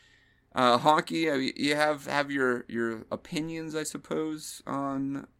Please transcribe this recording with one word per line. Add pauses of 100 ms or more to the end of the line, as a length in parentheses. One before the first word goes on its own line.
(560)
Uh,
Honky,
uh,
y-,
you
have,
have
your,
your
opinions,
I
suppose,
on (120)